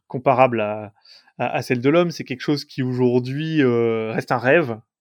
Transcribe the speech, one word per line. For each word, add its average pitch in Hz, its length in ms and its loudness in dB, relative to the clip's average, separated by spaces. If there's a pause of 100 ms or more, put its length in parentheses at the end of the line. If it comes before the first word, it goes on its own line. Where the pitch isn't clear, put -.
comparable 127 540 2
à, 107 320 -6 (440)
à, 123 100 -2 (100)
à 135 40 -4
celle 123 180 -2
de 127 100 2
l'homme, 170 200 4
c'est 139 140 -10
quelque - 180 -10
chose 143 240 -2
qui - 160 -10
aujourd'hui, 127 800 0
euh, 117 520 0
reste - 180 -4
un 127 80 0
rêve. 117 400 2 (220)